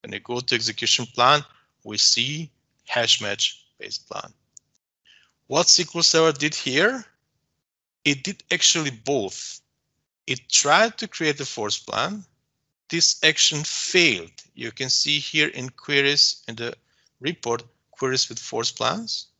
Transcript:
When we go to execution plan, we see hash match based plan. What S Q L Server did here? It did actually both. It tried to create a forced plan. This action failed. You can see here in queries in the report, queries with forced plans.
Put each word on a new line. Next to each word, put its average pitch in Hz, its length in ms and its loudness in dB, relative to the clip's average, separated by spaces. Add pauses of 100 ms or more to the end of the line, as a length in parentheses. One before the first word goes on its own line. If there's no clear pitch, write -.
When 110 100 -14
we 101 80 -8
go 123 200 -6
to 127 160 -2
execution 117 520 -2
plan, 143 360 4 (400)
we 107 140 -8
see 147 540 0 (340)
hash - 340 0
match - 460 -4 (140)
based - 280 -14
plan. - 240 -12 (1160)
What 156 180 2
S - 120 8
Q 170 180 0
L 170 80 2
Server 160 340 6
did 151 180 -2
here? 202 480 0 (1000)
It 143 180 0
did 190 280 -8
actually 156 400 2
both. 113 680 -4 (680)
It 131 220 -6
tried 190 520 4
to 220 80 -8
create 151 340 -2
a 139 40 -6
forced - 400 -6
plan. 185 380 -4 (640)
This - 360 0
action 156 420 2
failed. 117 680 0 (240)
You 117 160 -10
can 131 180 -8
see 147 300 0
here 151 300 0
in 131 200 -8
queries 143 760 0
in 113 80 -10
the 117 200 -8 (440)
report, 120 440 -4 (280)
queries 131 380 -2
with 113 100 -12
forced - 380 -6
plans. 196 500 -4 (120)